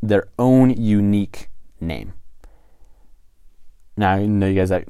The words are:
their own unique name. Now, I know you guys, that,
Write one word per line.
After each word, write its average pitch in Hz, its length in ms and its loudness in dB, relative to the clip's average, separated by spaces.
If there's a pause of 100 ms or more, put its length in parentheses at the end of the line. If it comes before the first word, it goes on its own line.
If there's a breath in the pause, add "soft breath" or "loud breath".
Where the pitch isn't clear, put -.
their 104 280 0 (100)
own 127 300 6 (120)
unique 101 680 0 (320)
name. 73 320 -8 (1800)
Now, 95 160 2
I 98 120 0
know 101 220 2
you 95 80 2
guys, 92 140 2
that, 92 200 -2